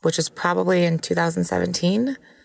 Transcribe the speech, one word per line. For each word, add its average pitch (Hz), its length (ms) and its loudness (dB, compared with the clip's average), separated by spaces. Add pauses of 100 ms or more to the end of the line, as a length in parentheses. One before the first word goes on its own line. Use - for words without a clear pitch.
which 165 140 0
was 160 120 -2
probably 180 560 0
in 165 140 2
two - 160 -2
thousand 170 300 0
seventeen. 180 720 0 (300)